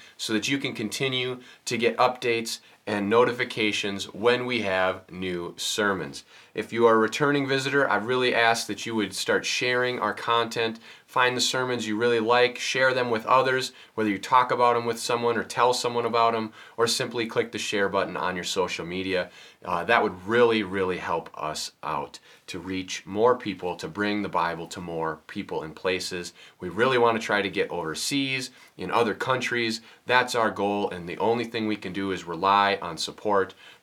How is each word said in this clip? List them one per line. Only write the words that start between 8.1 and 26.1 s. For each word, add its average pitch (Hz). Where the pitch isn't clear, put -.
ask 117
that 101
you 117
would 98
start 98
sharing 123
our 104
content. 117
Find 127
the 123
sermons 127
you 107
really 117
like, 123
share 131
them 127
with 113
others, 131
whether 107
you 98
talk 123
about 120
'em 117
with 117
someone 117
or 95
tell 123
someone 120
about 117
'em, 110
or 117
simply 120
click 113
the 107
share 101
button 90
on 87
your 87
social 90
media. 90
Uh, 87
that 117
would 92
really, 113
really 92
help 82
us 76
out 73
to 92
reach 92
more 107
people, 90
to -
bring 104
the 98
Bible 85
to 95
more 80
people 87
and 78
places. 90